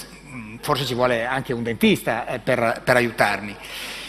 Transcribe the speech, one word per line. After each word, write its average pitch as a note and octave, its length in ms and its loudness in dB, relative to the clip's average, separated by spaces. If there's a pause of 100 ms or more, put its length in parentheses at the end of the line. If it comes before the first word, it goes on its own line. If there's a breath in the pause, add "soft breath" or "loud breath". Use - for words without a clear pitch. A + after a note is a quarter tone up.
(600)
"Forse C#3+ 240 -2
ci B2 100 -4
vuole A#2+ 320 2
anche C3 260 -2
un A#2+ 100 -2
dentista, A#2+ 640 2
eh, C3 120 -6
per, A#2+ 460 0
per B2+ 120 6
aiutarmi". G#2 600 2 (520 loud breath)